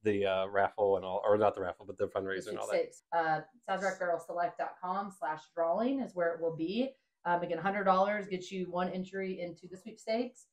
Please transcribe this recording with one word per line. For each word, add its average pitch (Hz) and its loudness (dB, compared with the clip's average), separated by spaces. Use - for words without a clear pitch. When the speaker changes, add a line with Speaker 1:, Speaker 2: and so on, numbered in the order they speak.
Speaker 1:
the, 101 2
uh, 95 0
raffle 98 4
and 92 -2
all, 95 -2
or 107 8
not 104 4
the 98 -6
raffle, 90 -6
but 98 -10
the 104 0
Speaker 2:
The - -8
Speaker 1:
fundraiser 95 -4
and 104 -6
all 107 -4
that? 104 -2
Speaker 2:
sweepstakes. - -2
Uh, 160 0
Sazerac 185 -2
Barrel 170 0
Select 170 -4
dot 160 -4
com 190 -4
slash 156 -6
drawing 208 2
is 208 -6
where 170 2
it 165 -6
will 165 0
be. 196 -2
Um, 175 2
again, 170 -2
hundred 196 0
dollars 196 4
gets 185 -6
you 185 -4
one 175 0
entry 185 -4
into 175 -10
the 180 -14
sweepstakes. 226 -4